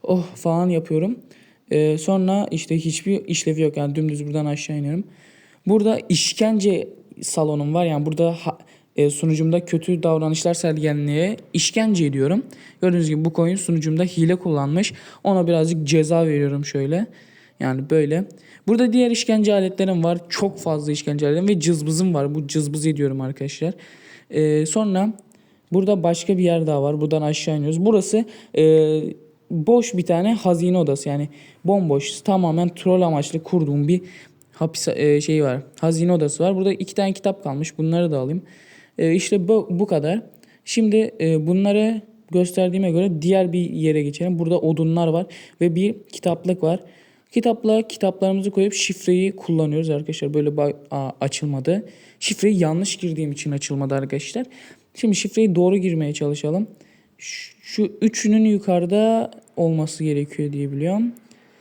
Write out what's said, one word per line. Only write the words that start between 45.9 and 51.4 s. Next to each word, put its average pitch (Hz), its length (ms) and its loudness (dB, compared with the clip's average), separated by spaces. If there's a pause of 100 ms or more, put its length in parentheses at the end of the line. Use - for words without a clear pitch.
kitaplık 180 500 -2
var. 165 180 0 (520)
Kitaplığa 220 500 2
kitaplarımızı 190 680 -2
koyup 196 240 0
şifreyi 185 640 0
kullanıyoruz 160 540 0
arkadaşlar. 151 440 -4
Böyle 151 140 2
ba-, 147 260 0 (160)
a-, 135 300 -6
açılmadı. 143 640 -2 (360)